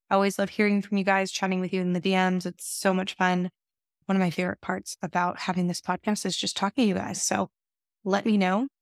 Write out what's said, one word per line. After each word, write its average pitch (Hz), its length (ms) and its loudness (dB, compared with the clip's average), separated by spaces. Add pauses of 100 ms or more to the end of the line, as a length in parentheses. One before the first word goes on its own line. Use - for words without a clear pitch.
I 196 60 2
always 196 240 2
love 196 100 0
hearing 208 320 2
from 202 160 -2
you 196 60 0
guys, 190 280 2
chatting 190 280 -2
with 185 140 -4
you 185 80 0
in 180 120 0
the 180 60 0
D 190 120 0
Ms. 185 340 2
It's 180 200 -10
so - 280 -2
much 185 220 -2
fun. 180 340 2 (560)
One 190 100 0
of 190 60 4
my 180 80 2
favorite 180 320 -4
parts - 400 -6
about 180 380 -2
having 180 280 -2
this 175 140 -4
podcast 190 440 -2
is 180 120 -2
just - 180 -4
talking 202 300 0
to - 20 4
you 185 80 2
guys. - 260 -6
So - 280 0 (560)
let 196 200 0
me 214 120 4
know 196 300 2 (140)